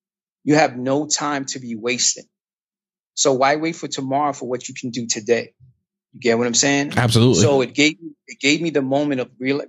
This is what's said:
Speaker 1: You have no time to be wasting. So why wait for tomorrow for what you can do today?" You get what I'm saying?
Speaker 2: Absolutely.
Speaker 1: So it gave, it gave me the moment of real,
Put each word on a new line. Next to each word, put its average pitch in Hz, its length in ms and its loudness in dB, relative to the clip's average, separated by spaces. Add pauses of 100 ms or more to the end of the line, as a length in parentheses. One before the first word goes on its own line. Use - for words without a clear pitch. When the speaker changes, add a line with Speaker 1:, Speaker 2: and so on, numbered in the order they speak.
(440)
Speaker 1:
You 147 120 2
have 143 200 2
no 135 320 -2
time 147 380 -4
to 135 140 -10
be 117 160 -10
wasting. 120 500 -2 (880)
So 139 200 2
why 135 240 2
wait 165 180 -4
for 156 120 -10
tomorrow 139 460 -2
for 127 160 -12
what 123 180 -6
you - 60 -14
can 127 160 -8
do 117 160 -8
today?" 113 480 0 (600)
You - 60 -20
get 117 180 2
what 123 100 2
I'm 117 80 -2
saying? 143 420 2
Speaker 2:
Absolutely. 117 440 4
Speaker 1:
So 139 200 4
it 117 120 -4
gave, 151 240 2 (300)
it - 120 -20
gave 147 220 2
me 170 100 -2
the 143 100 0
moment 135 400 0
of 120 80 -6 (100)
real, 135 300 -2